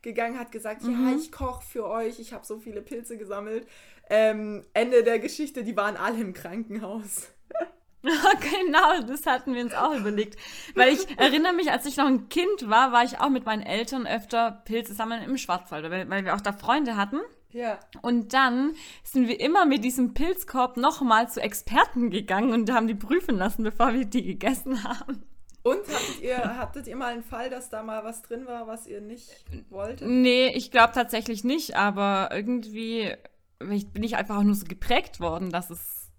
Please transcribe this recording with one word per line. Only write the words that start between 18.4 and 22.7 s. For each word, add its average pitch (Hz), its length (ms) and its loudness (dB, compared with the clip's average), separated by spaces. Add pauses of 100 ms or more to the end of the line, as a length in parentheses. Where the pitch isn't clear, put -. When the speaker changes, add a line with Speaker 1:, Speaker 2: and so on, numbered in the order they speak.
Speaker 2:
sind 254 240 2
wir 233 120 -4
immer 339 260 4
mit 269 180 4
diesem 247 300 0
Pilzkorb 254 640 0
noch 294 240 2
mal 233 280 4
zu - 120 -6
Experten 240 680 2
gegangen 202 420 0
und 220 180 2